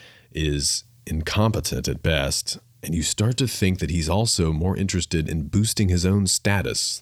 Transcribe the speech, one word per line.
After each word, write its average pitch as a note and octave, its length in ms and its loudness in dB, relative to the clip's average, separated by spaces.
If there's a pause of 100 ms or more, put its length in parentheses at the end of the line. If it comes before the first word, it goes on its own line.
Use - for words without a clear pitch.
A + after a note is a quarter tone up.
(320)
is D2 520 -2 (240)
incompetent D#2+ 800 -2
at - 160 -4
best, D2 560 -2 (240)
and D#2+ 100 -6
you E2 80 0
start A2 360 0
to C3+ 100 0
think F#2+ 320 0
that E2 100 -2
he's D#2+ 180 0
also F2+ 460 2
more F2 240 0
interested F2 500 0
in D#2 200 -2
boosting G#2 420 2
his F2+ 160 2
own G2 220 4
status - 760 0